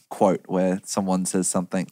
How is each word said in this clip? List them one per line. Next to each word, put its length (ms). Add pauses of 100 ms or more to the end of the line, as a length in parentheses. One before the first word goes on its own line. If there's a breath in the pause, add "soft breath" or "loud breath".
quote 380
where 380
someone 420
says 220
something 440